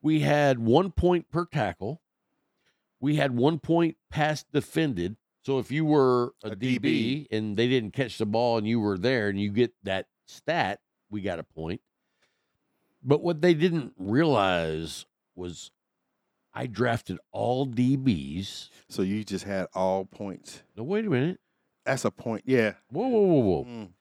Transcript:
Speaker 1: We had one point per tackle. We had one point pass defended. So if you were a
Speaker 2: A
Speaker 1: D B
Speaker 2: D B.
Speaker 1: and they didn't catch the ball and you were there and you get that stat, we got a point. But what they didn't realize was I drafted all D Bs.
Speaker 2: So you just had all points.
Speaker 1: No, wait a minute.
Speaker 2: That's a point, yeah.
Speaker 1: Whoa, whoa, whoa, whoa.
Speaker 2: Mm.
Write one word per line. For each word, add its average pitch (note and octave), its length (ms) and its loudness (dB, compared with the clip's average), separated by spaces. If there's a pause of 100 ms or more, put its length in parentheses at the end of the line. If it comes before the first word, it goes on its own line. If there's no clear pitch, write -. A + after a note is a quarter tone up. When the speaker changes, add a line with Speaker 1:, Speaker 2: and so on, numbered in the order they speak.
Speaker 1:
We D#3 180 2
had C#3+ 380 2
one B2+ 320 4
point F3 400 0
per E3+ 160 -4
tackle. A2 560 -6 (960)
We D3 160 0
had C#3 200 0
one D3 220 2
point E3 380 2 (140)
pass D3+ 420 -2
defended. B2 640 -2 (260)
So C3+ 160 -2
if B2 120 -4
you D#3 140 0
were C3 580 4
a G#2+ 80 -8
Speaker 2:
A G#2+ 60 -10
Speaker 1:
D B2 220 0
B - 0 -
Speaker 2:
D A#2 360 0 (160)
B. A2 60 -2
Speaker 1:
and G#2+ 200 -2
they A#2+ 120 2
didn't A#2+ 240 0
catch B2+ 260 -4
the A2 80 0
ball A#2 320 2
and G#2+ 80 -2
you A#2 140 2
were G2+ 180 0
there A2+ 300 0
and G2 120 -2
you G#2 100 -2
get A#2 220 2 (120)
that F#2+ 220 -4 (200)
stat, C3+ 540 -4 (300)
we G#2 120 -6
got F2+ 160 -4
a D#2+ 40 -10
point. D#2+ 380 -8 (1200)
But C#3 200 2
what E3+ 200 -2
they F3 120 6
didn't E3 440 0
realize F#2+ 1040 0 (300)
was F2+ 360 -12 (840)
I B2+ 120 -8
drafted A2+ 520 -2 (140)
all A#2+ 340 -2
D B2 300 2
Bs. F#2+ 720 -2 (200)
Speaker 2:
So - 140 -4
you G2+ 220 -2
just F#2+ 200 -6
had F#2+ 300 -4
all F#2+ 300 0
points. - 580 -14 (140)
Speaker 1:
No, A2 60 -12
wait G#3 240 -4
a G3 40 -4
minute. D3 300 0 (460)
Speaker 2:
That's C3 200 -2
a G#2+ 40 2
point, - 360 -8
yeah. A2+ 280 2 (160)
Speaker 1:
Whoa, G#3 180 -4
whoa, A#3 120 2
whoa, F3 200 6
whoa. F2+ 240 2
Speaker 2:
Mm. A#2 240 -12 (120)